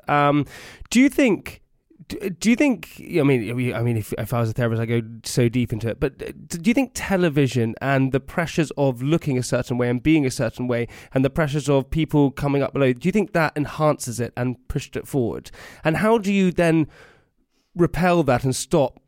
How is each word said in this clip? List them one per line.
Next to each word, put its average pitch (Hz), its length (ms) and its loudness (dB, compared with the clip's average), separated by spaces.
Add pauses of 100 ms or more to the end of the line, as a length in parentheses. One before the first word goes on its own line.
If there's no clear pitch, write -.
Um, 143 380 2 (420)
do 233 120 2
you 277 80 6
think, 226 540 0 (440)
do, - 240 -8
do 185 180 -2
you 240 60 6
think, 262 460 0
I - 240 -2
mean, 123 320 2
we, 123 180 -2
I 117 80 -4
mean, 120 140 0
if, 107 200 -6
if - 160 -6
I 120 60 0
was 113 120 0
a - 20 -6
therapist, 113 280 -2
I'd 117 80 -2
go 117 140 0 (220)
so 120 240 0
deep 120 240 -2
into 113 160 -4
it, - 100 -6
but, - 240 -4
uh, - 80 -10 (160)
do 170 240 -2
you 233 40 2
think 262 200 0
television 139 880 0
and 135 300 2
the 131 80 0
pressures 165 580 -4
of 131 240 0
looking 147 340 0
a 123 60 0
certain 123 360 -2
way 123 120 0
and 120 100 -2
being 151 240 4
a 127 60 0
certain 123 380 -4
way 117 180 -2 (260)
and 131 120 2
the 139 60 0
pressures 143 380 -2
of 139 220 0
people 147 400 2
coming 139 320 -2
up - 100 -2
below, 135 200 2
do 123 160 -2
you 185 40 2
think 202 200 0
that 160 240 0
enhances 143 640 -2
it 117 160 -6
and 123 200 -4 (120)
pushed - 260 -8
it - 140 -8
forward? 110 420 -4 (320)
And 160 140 0
how 220 220 2
do 202 140 -2
you 190 200 2
then 165 340 2 (920)
repel 175 460 2
that 127 220 2
and 131 100 0
stop, - 540 0